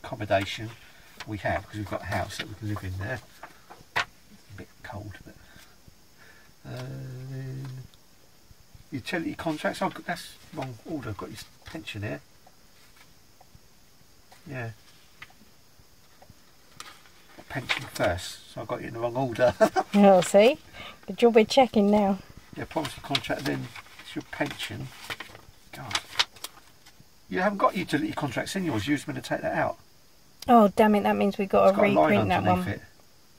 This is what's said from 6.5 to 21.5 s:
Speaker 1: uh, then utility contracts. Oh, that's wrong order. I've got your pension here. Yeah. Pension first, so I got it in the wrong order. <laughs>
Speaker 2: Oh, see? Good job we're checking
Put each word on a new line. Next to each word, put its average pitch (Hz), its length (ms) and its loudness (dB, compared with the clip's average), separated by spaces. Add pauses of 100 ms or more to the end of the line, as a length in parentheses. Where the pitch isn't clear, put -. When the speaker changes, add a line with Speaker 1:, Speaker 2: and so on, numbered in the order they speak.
Speaker 1:
uh, 123 100 -10 (480)
then 131 380 -10 (1200)
utility 160 440 -6
contracts. - 480 -4
Oh, 185 60 0 (180)
that's - 260 -8 (200)
wrong 131 240 -10 (120)
order. 131 200 -6
I've 101 80 -8
got - 120 -12
your - 100 -14 (260)
pension 160 360 -12
here. 123 200 -6 (2250)
Yeah. 123 240 -8 (2750)
Pension - 440 -6
first, - 580 -4
so 123 120 -12
I - 20 -14
got - 160 -6
it - 40 -10
in - 100 -10
the 117 40 -8
wrong 120 160 -4
order. 127 440 2
<laughs> - 360 2
Speaker 2:
Oh, 196 260 10
see? 220 360 6 (480)
Good 190 140 -10
job 233 160 6
we're 220 100 8
checking 220 460 4